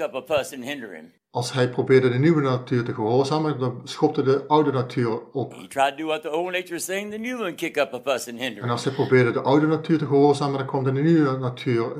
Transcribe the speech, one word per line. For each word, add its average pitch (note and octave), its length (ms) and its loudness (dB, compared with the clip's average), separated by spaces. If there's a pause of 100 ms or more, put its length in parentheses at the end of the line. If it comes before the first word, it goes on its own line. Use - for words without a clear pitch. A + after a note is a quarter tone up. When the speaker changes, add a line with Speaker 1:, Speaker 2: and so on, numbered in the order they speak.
Speaker 1:
up - 80 -12
a B2+ 60 -8 (140)
fuss C3 180 -2
and C3 100 -10
hinder A#2 320 -10
him. D#2+ 160 -18 (180)
Speaker 2:
Als B2 240 -6
hij B2+ 160 0
probeerde B2+ 400 4
de A#2+ 80 0
nieuwe D3+ 240 4
natuur B2+ 420 0
te A#2+ 100 -6
gehoorzamen, C3+ 680 0
dan B2 240 -4
schopte D3 400 0
de C3+ 240 2
oude D3+ 240 4
natuur A#2+ 500 -2 (100)
op. B2 220 -6
Speaker 1:
He - 140 -18
tried C3+ 220 2
to C#3+ 140 -8
do - 20 -6
what D#3 160 -2
the D#3+ 100 -8
old E3+ 200 -2
nature F3+ 220 -6
was D#3+ 120 -8
saying, G3+ 260 -6
the G#3+ 60 -10
new B3 240 -6
one F3+ 140 -4
kicked D#3+ 300 -8
up - 80 -6
a B2+ 180 -4
fuss A#2+ 160 -4
and A#2 120 -12
hinder A#2+ 180 -6
Speaker 2:
En G#2 60 -14
Speaker 1:
him. A#2+ 60 -4
Speaker 2:
als A#2+ 140 -2
hij C3+ 100 -2
probeerde B2+ 380 4
de A#2+ 100 -2
oude D3+ 260 4
natuur D#3 300 2
te D3+ 80 -4
gehoorzamen, C#3+ 520 4
dan C3 100 -6
kwam C3+ 160 -2
de C3 80 0
nieuwe C#3+ 460 4
natuur B2+ 640 -2